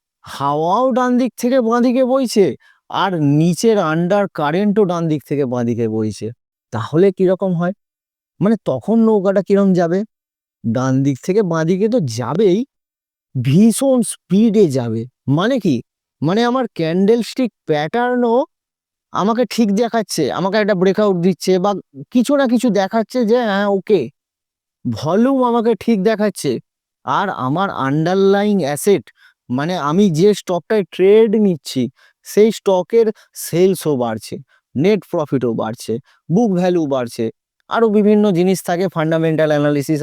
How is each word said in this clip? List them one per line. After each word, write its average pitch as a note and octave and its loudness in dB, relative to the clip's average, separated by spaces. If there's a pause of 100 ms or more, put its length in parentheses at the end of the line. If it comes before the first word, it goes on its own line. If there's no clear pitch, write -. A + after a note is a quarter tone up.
(260)
হাওয়াও D#3+ -2 (120)
ডান B3 0
দিক B3+ 0 (100)
থেকে B3 0 (100)
বাঁ A#3 0
দিকে C4 2
বইছে A#3 2 (440)
আর F3+ -2 (280)
নিচের F3+ 2 (140)
আন্ডার F3 0 (160)
কারেন্টও F#3+ 0
ডান E3+ -2
দিক D3+ -2
থেকে C#3+ -2
বাঁ B2 -2
দিকে A#2 -2 (100)
বইছে, G#2+ -4 (460)
তাহলে C#3+ 0 (100)
কিরকম F#3 0
হয়? F3 -2 (640)
মানে G#3+ 2 (140)
তখন F3 -2 (100)
নৌকাটা G3 2
কিরম G3 2 (100)
যাবে? F3 0 (640)
ডান B2+ -2 (120)
দিক C#3 0
থেকে F#3+ 0 (100)
বাঁ D#3+ -2
দিকে F#3+ 0
তো B3+ 0 (180)
যাবেই, F3 0 (800)
ভীষণ G#3+ 4 (140)
স্পিডে G#3 2 (120)
যাবে। A#2 -2 (360)
মানে A3+ 0
কি? D3 2 (460)
মানে F3+ 0
আমার B3+ -2 (140)
ক্যান্ডেলস্টিক G3 0 (200)
প্যাটার্নও A#3+ 0 (760)
আমাকে A3 0 (100)
ঠিক A#3 0 (140)
দেখাচ্ছে, A3+ -2 (160)
আমাকে F#3 -2
একটা G#3 0
ব্রেকআউট G3 2
দিচ্ছে F#3 0 (100)
বা G#3 0 (420)
কিছু B3+ 2
না C#4 2
কিছু B3 0 (120)
দেখাচ্ছে A3 -2 (100)
যে A#3 4 (120)
হ্যাঁ, G3+ 0 (100)
ওকে। F#3 0 (840)
ভলিউম F#3+ 0 (100)
আমাকে A#3 0 (120)
ঠিক A3+ 0 (120)
দেখাচ্ছে। G3+ -2 (540)
আর D#3+ -2 (200)
আমার F3 -2 (200)
আন্ডারলাইং G3 0 (100)
অ্যাসেট, D3 0 (440)
মানে C#3+ -4 (160)
আমি F#3+ 4 (140)
যে G3+ 6 (100)
স্টকটায় F#3 -2 (120)
ট্রেড G#3 4 (140)
নিচ্ছি, D#3+ -2 (460)
সেই G#3+ 2
স্টকের G3+ 0 (380)
সেলসও E3+ 0 (100)
বাড়ছে, A2 -6 (400)
নেট F3+ 0 (100)
প্রফিটও C#3+ -2 (100)
বাড়ছে, A2 -8 (360)
বুক G#3+ 2 (100)
ভ্যালু F3+ 0 (120)
বাড়ছে, A#2+ -4 (440)
আরও A3+ 0 (100)
বিভিন্ন G#3 4 (140)
জিনিস F3+ 2
থাকে, F3+ -2 (100)
ফান্ডামেন্টাল D#3+ 0
অ্যানালিসিস D3 0